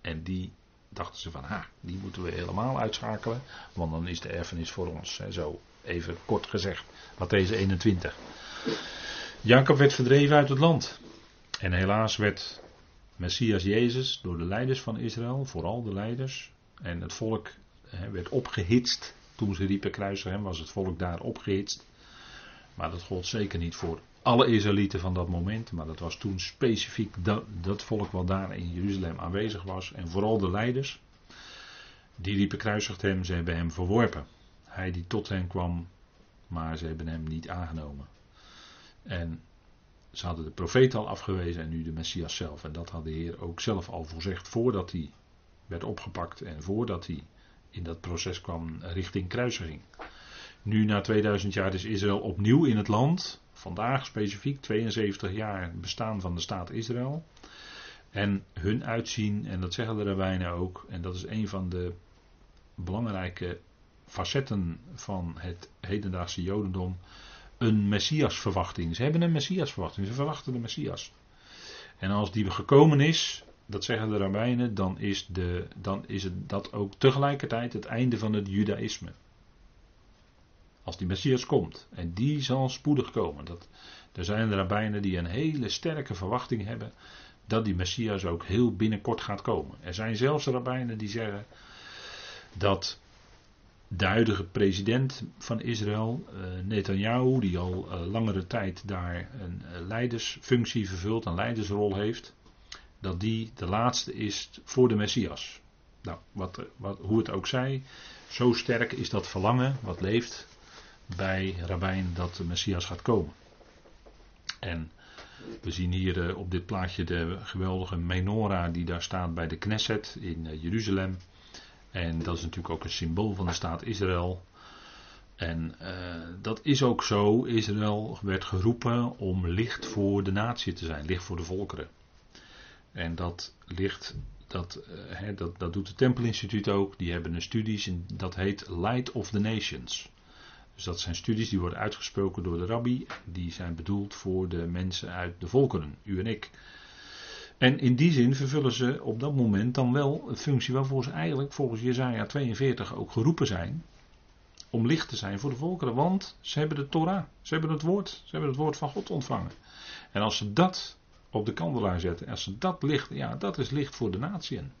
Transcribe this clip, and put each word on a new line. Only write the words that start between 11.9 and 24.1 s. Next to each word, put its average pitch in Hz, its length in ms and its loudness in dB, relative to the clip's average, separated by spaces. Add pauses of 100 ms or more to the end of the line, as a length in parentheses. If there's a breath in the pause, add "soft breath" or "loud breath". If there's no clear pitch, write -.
werd - 460 0 (540)
Messias 95 460 2
Jezus 120 600 4
door 87 160 -4
de 85 60 -2
leiders 127 360 0
van 110 180 -6
Israël, 117 460 -4
vooral 107 380 -4
de 107 100 -4
leiders, 120 600 -6 (300)
en 87 180 -6
het 87 120 -8
volk, 110 380 -2 (360)
hè, 95 240 -8
werd 90 180 -6
opgehitst. 120 840 2 (200)
Toen 101 200 0
ze 90 100 -2
riepen, 98 260 2
"Kruisig 98 400 -4
hem", 101 120 -2
was 92 160 -4
het 80 120 -10
volk 95 280 -2
daar 87 220 -2
opgehitst. - 680 -2 (880 loud breath)
Maar 85 160 -2
dat 90 120 -8
gold 90 240 -4
zeker 101 320 -2
niet 85 160 -2
voor 82 260 -4 (220)